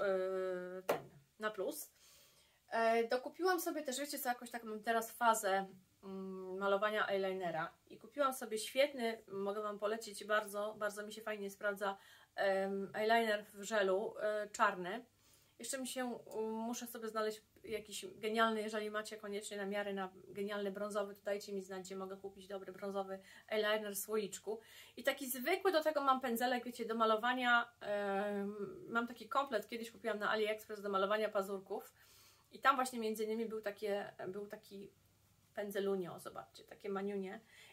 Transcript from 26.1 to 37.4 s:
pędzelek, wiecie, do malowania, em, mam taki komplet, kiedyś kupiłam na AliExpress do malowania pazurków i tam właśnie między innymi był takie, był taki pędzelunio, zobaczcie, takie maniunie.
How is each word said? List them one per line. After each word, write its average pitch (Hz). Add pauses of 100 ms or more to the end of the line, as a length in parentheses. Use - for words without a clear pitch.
pędzelek, 247
wiecie, 240
do 220
malowania, 233
em, 202 (340)
mam 233
taki 240
komplet, 262
kiedyś 233
kupiłam 214
na 208
AliExpress 214
do 202
malowania 202
pazurków 196 (600)
i -
tam 269
właśnie 254
między 220
innymi 220
był 220
takie, 202 (160)
był 202
taki 208 (640)
pędzelunio, 196
zobaczcie, -
takie -
maniunie. 196 (320)